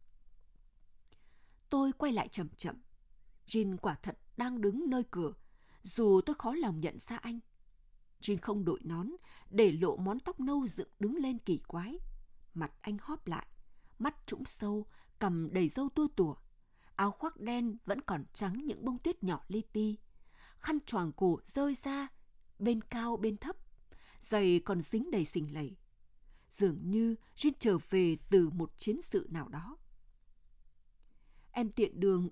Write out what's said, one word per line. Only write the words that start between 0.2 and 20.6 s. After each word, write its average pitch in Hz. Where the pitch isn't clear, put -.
Tôi 269
quay 294
lại 214
chậm 165
chậm. -
Jean 196
quả 175
thật -
đang 247
đứng 240
nơi 254
cửa, 170
dù 196
tôi 302
khó 240
lòng 220
nhận 156
ra 233
anh. 233
Jean 202
không 208
đội 170
nón, 165
để 196
lộ 160
món 196
tóc -
nâu 269
dựng -
đứng 214
lên 262
kỳ 175
quái. 202
Mặt 160
anh 208
hóp 311
lại, 165
mắt 269
trũng -
sâu, 208
cằm 170
đầy 180
râu 269
tua 302
tủa. 156
Áo 202
khoác -
đen 233
vẫn 202
còn 156
trắng 190
những -
bông 247
tuyết -
nhỏ 180
li 214
ti. 214
Khăn 302